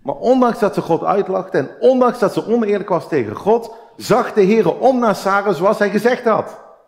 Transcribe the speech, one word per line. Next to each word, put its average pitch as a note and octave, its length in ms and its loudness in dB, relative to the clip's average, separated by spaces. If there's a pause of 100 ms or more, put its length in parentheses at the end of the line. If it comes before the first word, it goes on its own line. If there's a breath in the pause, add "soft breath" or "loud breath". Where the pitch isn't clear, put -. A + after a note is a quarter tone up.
Maar C#3 120 -6
ondanks B3 440 0
dat G3+ 160 0
ze - 60 -2
God E3 240 -2
uitlachte F#3 540 -2
en C3+ 120 -4 (100)
ondanks B3 380 2
dat G3 140 2
ze - 140 -6
oneerlijk G#3 420 0
was E3 200 -2
tegen A2 280 -2
God, - 380 -2 (220 loud breath)
zag G#3+ 360 0
de G3+ 120 4
Heere G3 300 2
om B3+ 240 2
naar A3+ 180 2
Sarah G3 380 0
zoals G3 240 0
hij G#3 120 0
gezegd A#3+ 340 0
had. - 360 -2 (280)